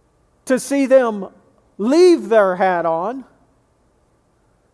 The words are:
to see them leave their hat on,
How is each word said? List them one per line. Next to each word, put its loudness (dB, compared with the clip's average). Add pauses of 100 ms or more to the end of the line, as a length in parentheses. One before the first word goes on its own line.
(460)
to -2
see -4
them 0 (500)
leave 2
their 2
hat -2
on, -6 (1500)